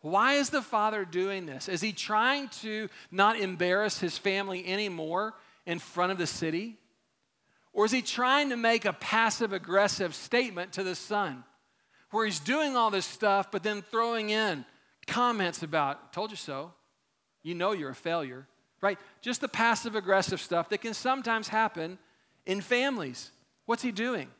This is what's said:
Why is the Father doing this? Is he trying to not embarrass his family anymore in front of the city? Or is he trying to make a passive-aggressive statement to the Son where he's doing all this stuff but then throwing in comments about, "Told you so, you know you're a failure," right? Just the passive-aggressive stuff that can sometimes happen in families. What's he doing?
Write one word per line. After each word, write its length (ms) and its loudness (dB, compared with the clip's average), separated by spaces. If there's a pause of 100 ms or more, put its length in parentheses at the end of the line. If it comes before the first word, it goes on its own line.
Why 340 4
is 140 2
the 120 0
Father 420 0
doing 420 -2
this? 220 -10
Is 140 -2
he 100 -2
trying 560 0 (140)
to 260 -6 (240)
not 260 4
embarrass 640 0
his 180 -4
family 480 -2
anymore 680 -2 (320)
in 120 -2
front 360 0
of 40 -4
the 80 0
city? 520 -4 (960)
Or 100 4
is 80 4
he 100 2
trying 500 2
to 40 0
make 300 4
a 80 2
passive-aggressive 1200 2
statement 560 -2
to 120 -4
the 120 -2
Son 480 -4 (680)
where 120 2
he's 160 0
doing 380 0
all 120 6
this 160 0
stuff 460 2
but 100 -4
then 200 -4
throwing 480 -2
in 340 0 (420)
comments 580 0
about, 500 0
"Told 180 -6
you 60 -14
so, 360 -10 (680)
you 100 -6
know 200 0
you're 160 -4
a 60 -8
failure," 520 -4 (320)
right? 180 2 (240)
Just 200 -4
the 80 -4
passive-aggressive 880 2
stuff 300 -2
that 80 -2
can 160 -6
sometimes 560 -2
happen 500 -2 (460)
in 160 -2
families. 720 -2 (340)
What's 180 -2
he 80 -2
doing? 380 -4 (100)